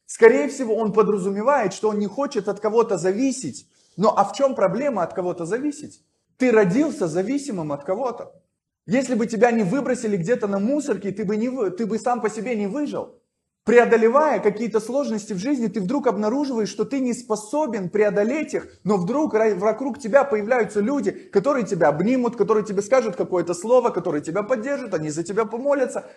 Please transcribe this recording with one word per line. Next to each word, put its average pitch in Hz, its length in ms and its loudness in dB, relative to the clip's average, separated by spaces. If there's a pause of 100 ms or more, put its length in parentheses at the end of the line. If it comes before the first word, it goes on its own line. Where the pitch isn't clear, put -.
Скорее 262 420 6
всего, 226 260 -4
он 214 180 -2
подразумевает, 208 800 0
что - 160 -2
он 208 120 -2
не 208 80 -2
хочет 269 400 -6
от 196 100 -4
кого-то 214 400 0
зависеть. 196 680 -2 (280)
Но 208 220 4
а 196 60 6
в - 80 -8
чем 269 240 0
проблема 208 480 0
от - 100 -6
кого-то 175 320 -4
зависеть? 262 560 -6 (340)
Ты 254 140 2
родился 220 560 2
зависимым 190 640 -4
от 143 140 -6
кого-то. 226 480 -6 (540)
Если 254 280 0
бы 220 140 0
тебя 233 240 4
не 226 100 2
выбросили 226 540 -2
где-то 208 320 0
на 196 100 -2
мусорке, 233 540 -2
ты 208 120 -6
бы 214 120 -2
не 226 120 -2
вы-, 247 220 -4
ты 208 160 -4
бы 214 120 -2
сам 240 220 -2
по 220 80 0
себе 220 280 -6
не 208 100 -2
выжил. 202 480 -6 (520)
Преодолевая 233 720 6
какие-то 214 400 0
сложности 226 540 -4
в 180 40 -4
жизни, 233 300 -2
ты 220 120 -4
вдруг 240 260 -2
обнаруживаешь, 220 640 0
что 220 160 -2
ты 269 120 -4
не 247 140 0
способен 214 800 -4
преодолеть 214 640 0
их, - 120 -6 (180)
но 202 120 2
вдруг 233 380 0
ра-, 214 200 2
вокруг 214 440 -2
тебя 247 260 4
появляются 214 560 0
люди, 220 300 0
которые 233 560 0
тебя 165 220 4
обнимут, 233 480 2
которые 214 280 2
тебе 202 160 -4
скажут 226 360 2
какое-то 175 360 -2
слово, 226 380 2
которые 165 320 -2
тебя 180 200 -4
поддержат, 254 520 -4
они 156 160 -4
за 156 140 -6
тебя 208 200 -2
помолятся, 247 640 -2 (100)